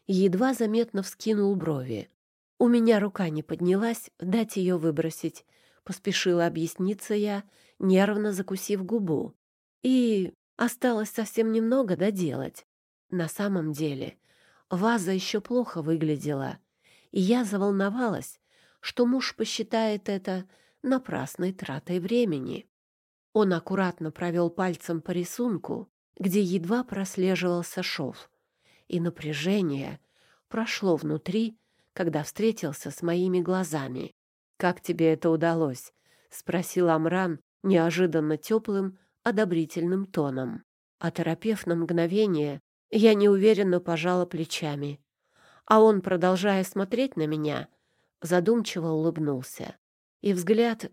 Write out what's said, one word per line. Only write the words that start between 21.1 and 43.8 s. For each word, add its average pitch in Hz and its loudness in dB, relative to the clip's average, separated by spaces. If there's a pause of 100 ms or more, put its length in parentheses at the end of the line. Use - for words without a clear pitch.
тратой 175 -6
времени. 185 -2 (680)
Он 202 4
аккуратно 175 -2
провел 175 0
пальцем 170 -4
по 185 -6
рисунку, 180 -4 (280)
где 190 2
едва 190 0
прослеживался 185 -2
шов, - -8 (560)
и 180 -2
напряжение 151 -2 (500)
прошло 208 0
внутри, 180 -2 (400)
когда 160 -2
встретился 185 -4
с - -14
моими 180 0
глазами. 156 -4 (460)
"Как 180 0
тебе 165 2
это 160 2
удалось?" — 160 0 (380)
спросил 175 0
Амран 165 0 (240)
неожиданно 165 2
теплым, 196 -2 (240)
одобрительным 180 0
тоном. 139 -4 (360)
Оторопев 170 -4
на 170 0
мгновение, 170 0 (320)
я 214 8
неуверенно 202 6
пожала 175 0